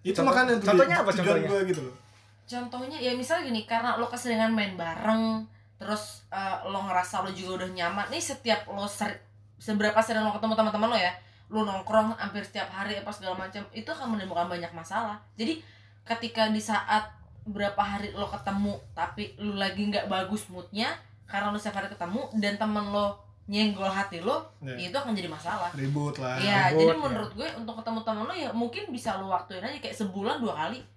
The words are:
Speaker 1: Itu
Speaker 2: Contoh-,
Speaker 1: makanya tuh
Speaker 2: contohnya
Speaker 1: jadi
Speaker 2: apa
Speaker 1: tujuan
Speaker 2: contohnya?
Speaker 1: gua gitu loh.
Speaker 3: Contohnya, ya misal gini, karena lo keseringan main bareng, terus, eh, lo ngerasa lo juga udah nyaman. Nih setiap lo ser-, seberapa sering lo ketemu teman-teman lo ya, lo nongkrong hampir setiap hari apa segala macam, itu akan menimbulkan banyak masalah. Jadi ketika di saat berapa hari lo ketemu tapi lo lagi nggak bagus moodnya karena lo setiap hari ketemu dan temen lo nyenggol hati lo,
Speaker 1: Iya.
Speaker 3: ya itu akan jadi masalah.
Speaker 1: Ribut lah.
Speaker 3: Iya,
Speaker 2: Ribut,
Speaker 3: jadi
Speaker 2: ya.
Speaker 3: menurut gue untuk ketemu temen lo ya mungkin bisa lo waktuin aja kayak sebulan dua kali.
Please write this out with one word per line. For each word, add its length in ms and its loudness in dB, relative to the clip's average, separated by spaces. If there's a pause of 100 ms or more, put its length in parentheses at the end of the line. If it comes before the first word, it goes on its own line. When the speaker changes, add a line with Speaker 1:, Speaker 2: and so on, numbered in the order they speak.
Speaker 1:
Itu 140 0
Speaker 2:
Contoh-, 140 4
Speaker 1:
makanya 260 6
tuh 140 2
Speaker 2:
contohnya 260 8
Speaker 1:
jadi 80 4
Speaker 2:
apa 100 4
Speaker 1:
tujuan 140 2
Speaker 2:
contohnya? 220 4
Speaker 1:
gua 160 4
gitu 180 0
loh. 120 -8 (500)
Speaker 3:
Contohnya, 540 -8
ya 140 0
misal 280 2
gini, 220 -2
karena 320 0
lo 120 0
keseringan 440 0
main 240 2
bareng, 680 2 (320)
terus, 260 -4 (260)
eh, 340 -2
lo 200 -4
ngerasa 380 0
lo 100 -2
juga 280 -8
udah 120 -4
nyaman. 380 -2
Nih 120 -4
setiap 480 0
lo 160 -6
ser-, 360 -4 (360)
seberapa 420 2
sering 240 2
lo 80 2
ketemu 240 0
teman-teman 340 4
lo 100 4
ya, 140 4 (340)
lo 160 0
nongkrong 520 2
hampir 280 -6
setiap 260 -6
hari 260 -4
apa 160 -6
segala 280 -6
macam, 320 -8
itu 160 -10
akan 260 -4
menimbulkan 340 0
banyak 240 -4
masalah. 460 -4 (180)
Jadi 300 -2 (380)
ketika 440 0
di 120 2
saat 580 0 (260)
berapa 380 -2
hari 320 0
lo 140 -4
ketemu 500 -2 (140)
tapi 460 -6
lo 200 -4
lagi 260 -2
nggak 220 2
bagus 420 -2
moodnya 460 -4 (320)
karena 240 -2
lo 80 -2
setiap 240 -4
hari 80 -6
ketemu 320 -4 (140)
dan 220 2
temen 300 0
lo 300 0 (300)
nyenggol 420 2
hati 320 -2
lo, 380 -2
Speaker 1:
Iya. 200 -8
Speaker 3:
ya 80 -6
itu 120 -4
akan 160 -2
jadi 120 -2
masalah. 460 -4
Speaker 1:
Ribut 420 0
lah. 220 -2
Speaker 3:
Iya, 320 4
Speaker 2:
Ribut, 140 6
Speaker 3:
jadi 100 10
Speaker 2:
ya. 100 2
Speaker 3:
menurut 320 -2
gue 200 -6
untuk 200 -8
ketemu 280 -4
temen 200 -2
lo 120 -4
ya 160 -4
mungkin 400 -2
bisa 260 -4
lo 120 -6
waktuin 340 -2
aja 160 -6
kayak 160 -8
sebulan 440 -2
dua 200 -2
kali. 260 -4 (120)